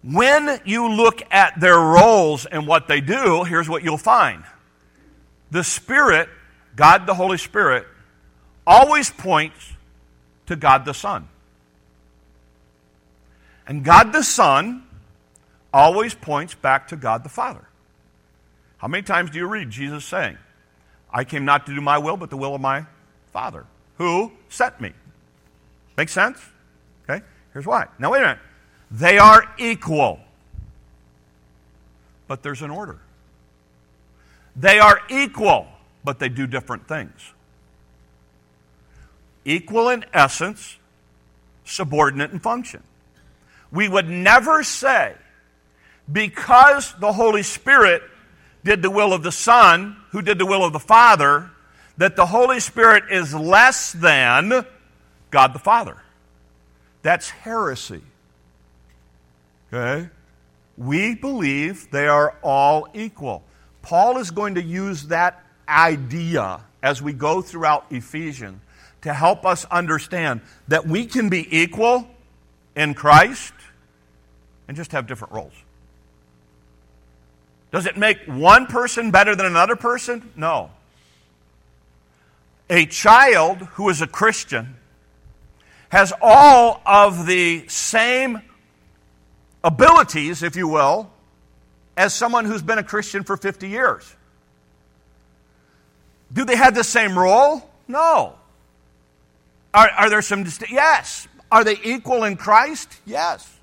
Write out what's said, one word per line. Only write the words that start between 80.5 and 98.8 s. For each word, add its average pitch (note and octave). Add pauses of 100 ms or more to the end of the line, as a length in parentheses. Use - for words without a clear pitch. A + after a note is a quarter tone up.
A E3+
child G#3
who F#3+
is D#3
a D#3+
Christian C3 (1120)
has F#3+
all A#3+
of G3
the E3+
same A#3+ (1200)
abilities, E3+
if E3+
you F3+
will, D#3 (840)
as F#3+
someone A#3+
who's G#3
been A3
a G3+
Christian G3+
for G3
fifty F#3+
years. G#3+ (2250)
Do B3+
they B3
have A#3
the A3+
same G#3
role? A#3+ (180)
No. C4 (1400)